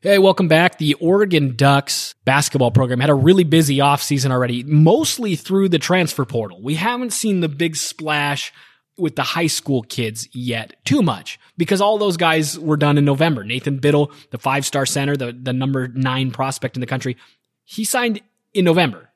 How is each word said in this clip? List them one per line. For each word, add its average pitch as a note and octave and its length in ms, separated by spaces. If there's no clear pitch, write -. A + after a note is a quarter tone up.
Hey, G3 200
welcome F#3+ 260
back. E3 320
The D3 160
Oregon E3+ 640
Ducks C#3 580
basketball C3 460
program B2 300
had C#3+ 100
a C#3+ 40
really E3+ 280
busy D3 360
offseason C#3 520
already, B2 320
mostly F3+ 720
through G3 360
the E3 100
transfer F3 440
portal. G2+ 380
We C#3+ 140
haven't A#3 360
seen G3+ 280
the E3 80
big D#3 260
splash D3 800
with E3 200
the C3+ 80
high E3+ 240
school C3+ 340
kids A2+ 500
yet A#2 520
too C#4 180
much A2+ 380
because F#3 240
all G#3 180
those G3+ 180
guys D#3+ 400
were D3+ 200
done D3 200
in C#3+ 80
November. C#3+ 380
Nathan B2+ 360
Biddle, D3 340
the B2+ 80
five-star C3+ 480
center, C#3+ 300
the, B2 160
the B2+ 200
number C3 360
nine C3 420
prospect C3+ 460
in B2+ 40
the B2 60
country, B2+ 300
he - 200
signed A3+ 380
in F#3+ 100
November. D#3+ 520